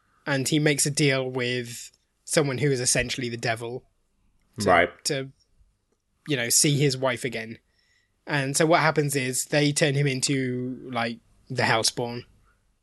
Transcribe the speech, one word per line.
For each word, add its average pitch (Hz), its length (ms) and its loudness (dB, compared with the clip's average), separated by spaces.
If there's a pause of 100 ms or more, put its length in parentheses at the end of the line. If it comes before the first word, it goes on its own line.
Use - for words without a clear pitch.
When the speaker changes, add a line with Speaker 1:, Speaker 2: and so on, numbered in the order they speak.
(280)
Speaker 1:
and 135 200 0
he 156 120 2
makes 147 260 2
a 151 60 0
deal 135 360 0
with 123 640 -6 (360)
someone 143 340 0
who 147 100 2
is 131 100 0
essentially 123 480 -2
the 117 100 -6
devil 117 460 -6 (760)
to, 101 100 2
Speaker 2:
Right. 87 360 4
Speaker 1:
to, 139 240 -4 (960)
you 147 100 0
know, 117 120 -2
see 143 280 4
his 135 180 2
wife 131 300 -2
again. 117 320 -10 (720)
And 139 280 -2
so 160 120 4
what 160 140 6
happens 147 340 0
is 127 300 -2
they 147 260 2
turn 147 240 2
him 143 100 2
into, 131 720 -2 (140)
like, 117 260 -4 (320)
the 123 140 -2
Hellspawn 120 640 -2 (580)